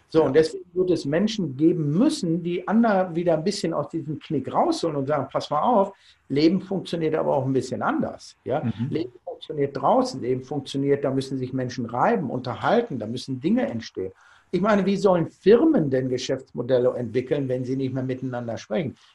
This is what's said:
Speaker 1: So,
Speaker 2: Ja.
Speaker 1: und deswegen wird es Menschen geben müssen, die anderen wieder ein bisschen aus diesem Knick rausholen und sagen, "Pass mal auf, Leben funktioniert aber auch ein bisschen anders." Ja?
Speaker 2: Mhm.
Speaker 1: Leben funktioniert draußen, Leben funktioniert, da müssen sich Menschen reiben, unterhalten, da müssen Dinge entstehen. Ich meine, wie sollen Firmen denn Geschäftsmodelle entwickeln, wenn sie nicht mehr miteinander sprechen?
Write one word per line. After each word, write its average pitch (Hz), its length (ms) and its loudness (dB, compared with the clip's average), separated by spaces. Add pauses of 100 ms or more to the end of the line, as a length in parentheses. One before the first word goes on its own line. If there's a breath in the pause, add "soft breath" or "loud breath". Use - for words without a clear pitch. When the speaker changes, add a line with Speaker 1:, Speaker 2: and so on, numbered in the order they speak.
Speaker 1:
So, 160 120 4
Speaker 2:
Ja. 147 40 6
Speaker 1:
und 135 100 2
deswegen 160 380 2
wird 180 180 2
es 156 140 0
Menschen 165 500 0
geben 156 420 2
müssen, 190 460 2
die 175 240 -4
anderen 190 480 4
wieder 170 180 2
ein 156 120 0
bisschen 185 280 -2
aus 147 160 -2
diesem 151 300 -6
Knick 135 340 -4
rausholen 170 440 0
und 135 100 -4
sagen, 143 240 -2
"Pass 139 180 -4
mal 151 120 0
auf, 196 320 2 (340 soft breath)
Leben 165 340 2
funktioniert 165 540 -4
aber 151 180 0
auch 135 120 0
ein 135 80 0
bisschen 120 280 -2
anders." - 640 -4
Ja? 131 200 -2
Speaker 2:
Mhm. 113 260 -4
Speaker 1:
Leben 156 240 -6 (100)
funktioniert 139 540 -6
draußen, 156 440 0
Leben 127 220 -2
funktioniert, 139 600 -2
da 131 60 0
müssen 131 260 -4
sich 127 160 -6
Menschen 127 320 -4
reiben, 147 440 0
unterhalten, 131 680 -2
da 107 80 -8
müssen 127 320 -8
Dinge 202 300 0
entstehen. 113 420 -8 (400 soft breath)
Ich 175 80 0
meine, 202 260 4
wie 196 120 2
sollen 180 320 4
Firmen 233 600 4
denn 127 200 0
Geschäftsmodelle 127 880 0
entwickeln, 127 520 -2
wenn 127 160 -2
sie 131 140 -4
nicht 135 160 -2
mehr 131 100 -2
miteinander 123 540 -6
sprechen? 170 400 -4 (180 soft breath)